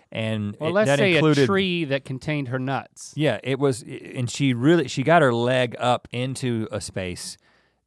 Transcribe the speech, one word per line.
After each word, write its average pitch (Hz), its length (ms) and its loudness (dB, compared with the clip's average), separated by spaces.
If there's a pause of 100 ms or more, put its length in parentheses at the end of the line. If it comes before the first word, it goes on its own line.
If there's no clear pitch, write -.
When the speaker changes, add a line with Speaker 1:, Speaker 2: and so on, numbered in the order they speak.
(100)
Speaker 1:
And 110 500 -4
Speaker 2:
Well, 156 100 -2
Speaker 1:
it, - 40 -2
Speaker 2:
let's 214 140 2
Speaker 1:
that 143 100 4
Speaker 2:
say 185 160 4
Speaker 1:
included 147 300 4
Speaker 2:
a - 20 4
tree 180 400 0
that 135 180 -2
contained 139 440 -6
her 131 100 -4
nuts. 127 580 -8
Speaker 1:
Yeah, 135 260 0
it 131 160 -2
was, 135 260 0
i-, 87 320 -14
and 123 140 -4
she 139 220 2
really, 135 360 2
she 135 140 -4
got 160 200 6
her 131 100 4
leg 120 460 0
up 120 340 0
into 123 580 -4
a 104 100 -6
space. - 580 -8 (480)